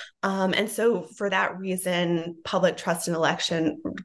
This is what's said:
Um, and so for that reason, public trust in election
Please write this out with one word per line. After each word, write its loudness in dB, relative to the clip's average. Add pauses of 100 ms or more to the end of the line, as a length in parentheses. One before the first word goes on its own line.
(220)
Um, 2
and 2
so 2 (120)
for -2
that 0
reason, 0
public 2
trust -2
in 0
election 0 (240)